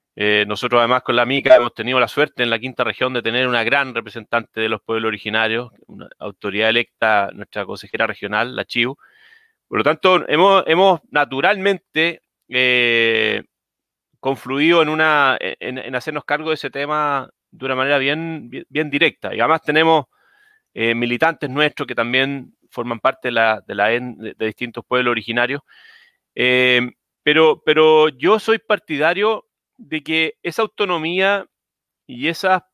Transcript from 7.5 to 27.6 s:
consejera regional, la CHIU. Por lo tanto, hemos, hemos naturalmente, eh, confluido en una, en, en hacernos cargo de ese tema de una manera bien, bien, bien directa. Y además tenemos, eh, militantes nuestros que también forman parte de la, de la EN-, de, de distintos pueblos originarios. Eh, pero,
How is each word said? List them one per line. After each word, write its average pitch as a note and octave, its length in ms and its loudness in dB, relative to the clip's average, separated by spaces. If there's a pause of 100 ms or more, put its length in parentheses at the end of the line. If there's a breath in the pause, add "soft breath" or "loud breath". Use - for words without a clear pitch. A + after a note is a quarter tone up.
consejera G2+ 420 -4
regional, G#2+ 480 -4
la G#2 120 -6
CHIU. B2 320 -4 (680 soft breath)
Por A2+ 120 -4
lo G#2+ 60 -2
tanto, E3 440 2
hemos, F#3+ 380 4
hemos F3+ 340 4 (100)
naturalmente, E3 1120 0 (260)
eh, A#2 960 2 (720)
confluido C#3+ 640 2
en D3+ 60 0
una, D3+ 500 2
en, B2+ 400 -8
en C3 160 -10
hacernos D3+ 300 -6
cargo D3+ 240 -4
de D#3 80 -2
ese C3+ 140 -10
tema C#3+ 600 -4 (220)
de - 120 -12
una C3+ 120 -4
manera C#3 220 0
bien, D3+ 520 -4
bien, C3 180 -14
bien D3 220 -4
directa. C#3+ 420 -2
Y G#2 60 -6
además C#3+ 240 2
tenemos, D#3 440 2 (680)
eh, A2+ 220 0
militantes B2 520 -2
nuestros C#3+ 380 -2
que B2 80 -10
también C3 600 -2 (120)
forman A#2 300 -6
parte C3+ 300 -2
de A#2+ 40 -2
la, A2+ 320 2
de G#2 120 -10
la G#2 160 2
EN-, B2 260 -6
de, G#2+ 160 -12
de A2 120 -4
distintos A2 380 -8
pueblos B2 280 0
originarios. A#2+ 500 -4 (720 soft breath)
Eh, B2+ 560 2 (320)
pero, D3+ 420 2